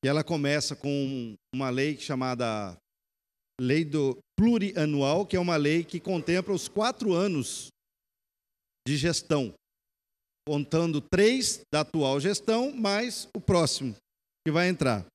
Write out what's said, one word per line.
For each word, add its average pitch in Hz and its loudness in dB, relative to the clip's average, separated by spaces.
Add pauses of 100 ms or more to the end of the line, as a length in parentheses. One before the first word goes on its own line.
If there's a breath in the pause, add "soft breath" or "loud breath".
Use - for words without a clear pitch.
E - 2
ela 156 0
começa 147 -2
com 135 -4 (180)
uma 131 -2
lei 139 0
chamada 120 -4 (840)
Lei 139 2
do 143 0 (200)
Plurianual, 180 2
que - -8
é 185 2
uma 175 0
lei 151 2
que 170 -8
contempla 180 -2
os 170 -4
quatro 214 -2
anos 170 -2 (1160)
de 139 0
gestão, 143 -2 (920)
contando 151 0
três 226 2 (140)
da 151 2
atual 143 0
gestão, 220 0
mais 220 -2
o - -6
próximo 156 2 (500)
que 156 0
vai 175 4
entrar. 127 0 (100)